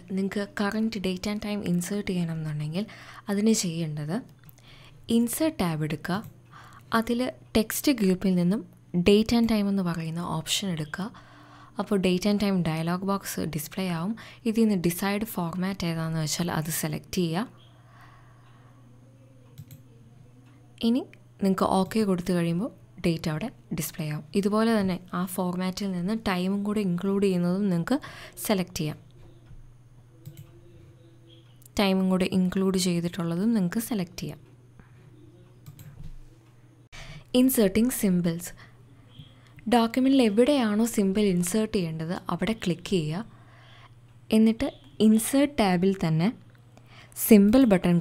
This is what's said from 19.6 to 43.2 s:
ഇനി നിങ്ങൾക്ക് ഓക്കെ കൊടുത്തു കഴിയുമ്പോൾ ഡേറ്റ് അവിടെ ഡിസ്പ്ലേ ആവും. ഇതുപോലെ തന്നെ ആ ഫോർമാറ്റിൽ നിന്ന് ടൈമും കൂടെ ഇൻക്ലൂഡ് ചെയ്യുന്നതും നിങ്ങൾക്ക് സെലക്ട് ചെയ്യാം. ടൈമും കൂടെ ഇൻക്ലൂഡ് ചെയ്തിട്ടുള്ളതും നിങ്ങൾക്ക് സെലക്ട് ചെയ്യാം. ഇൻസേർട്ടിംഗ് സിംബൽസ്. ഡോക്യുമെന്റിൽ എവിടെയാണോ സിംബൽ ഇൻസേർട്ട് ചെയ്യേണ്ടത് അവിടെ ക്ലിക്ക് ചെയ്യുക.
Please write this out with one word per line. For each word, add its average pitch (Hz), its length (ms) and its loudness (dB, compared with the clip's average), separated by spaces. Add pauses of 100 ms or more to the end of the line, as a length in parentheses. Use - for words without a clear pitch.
ഇനി 247 140 2 (420)
നിങ്ങൾക്ക് 190 240 2 (120)
ഓക്കെ 190 300 0
കൊടുത്തു 180 280 0
കഴിയുമ്പോൾ 170 320 -2 (360)
ഡേറ്റ് 165 280 -2
അവിടെ 156 140 -6 (300)
ഡിസ്പ്ലേ 156 280 -8 (100)
ആവും. 151 100 -10 (140)
ഇതുപോലെ 214 400 2
തന്നെ 190 180 0 (220)
ആ - 20 -2 (140)
ഫോർമാറ്റിൽ 185 600 -4
നിന്ന് 185 220 -4 (100)
ടൈമും 190 400 -2
കൂടെ 208 200 -2
ഇൻക്ലൂഡ് 196 400 0
ചെയ്യുന്നതും 180 440 0
നിങ്ങൾക്ക് 170 260 0 (480)
സെലക്ട് 185 340 -2
ചെയ്യാം. 151 200 -6 (2750)
ടൈമും 190 340 2
കൂടെ 185 140 2 (120)
ഇൻക്ലൂഡ് 190 480 0
ചെയ്തിട്ടുള്ളതും 170 720 -2
നിങ്ങൾക്ക് 190 320 -2
സെലക്ട് 190 320 -6
ചെയ്യാം. 147 200 -12 (3000)
ഇൻസേർട്ടിംഗ് 240 600 4
സിംബൽസ്. 175 500 0 (1200)
ഡോക്യുമെന്റിൽ 254 560 4
എവിടെയാണോ 226 640 4
സിംബൽ 202 400 2
ഇൻസേർട്ട് 220 420 0
ചെയ്യേണ്ടത് 160 380 -4 (200)
അവിടെ 185 200 -2 (100)
ക്ലിക്ക് - 320 -4
ചെയ്യുക. 160 240 -2 (1160)